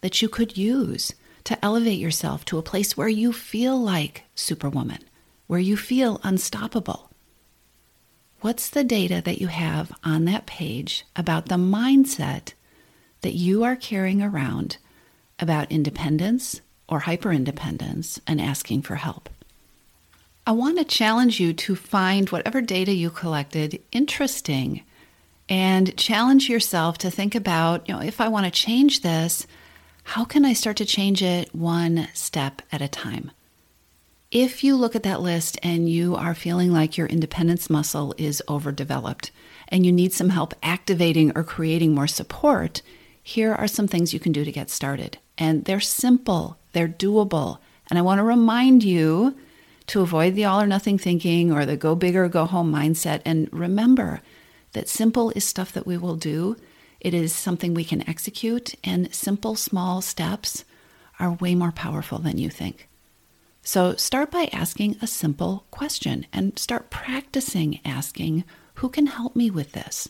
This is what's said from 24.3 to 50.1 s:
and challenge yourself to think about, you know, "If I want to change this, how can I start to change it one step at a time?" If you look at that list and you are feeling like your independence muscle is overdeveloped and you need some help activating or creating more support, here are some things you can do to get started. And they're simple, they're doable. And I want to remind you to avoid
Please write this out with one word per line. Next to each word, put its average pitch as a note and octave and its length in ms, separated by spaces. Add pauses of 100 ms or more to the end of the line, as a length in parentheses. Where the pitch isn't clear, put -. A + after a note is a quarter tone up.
and F#3+ 480
challenge B3+ 540
yourself E3+ 480
to F#3 120
think G3 240
about, E3+ 540
you F#3+ 80
know, - 60
"If - 180
I A3+ 80
want G#3+ 160
to F3 80
change C4+ 520
this, E3 440 (560)
how A3+ 220
can C#4+ 180
I C4+ 80
start G#3+ 260
to G#3 80
change G3 380
it F3 320
one E3+ 580
step - 480 (120)
at D3 80
a C#3 80
time?" - 420 (1000)
If B3+ 340
you C#4 100
look A#3 220
at G#3 60
that G3 180
list E3+ 420
and E3+ 260
you F3 280
are E3+ 180
feeling F3 380
like D#3 240
your E3+ 100
independence E3+ 600
muscle D3+ 480
is D3 320
overdeveloped C#3 840 (380)
and F3+ 160
you F3+ 80
need F3+ 180
some F#3 200
help E3 300
activating E3 760
or E3 80
creating D#3+ 500
more C#3+ 120
support, - 760 (400)
here A3 320
are G#3+ 140
some G3+ 200
things E3+ 240
you D#3 80
can E3 140
do D3 100
to D3+ 80
get C#3+ 180
started. - 500 (180)
And D#3+ 260
they're F#3+ 160
simple, B3 800 (160)
they're E3 160
doable. F#3+ 680 (300)
And F3 80
I F3 40
want F#3+ 180
to G#3 40
remind A#3+ 600
you F3+ 520 (500)
to - 140
avoid E3+ 340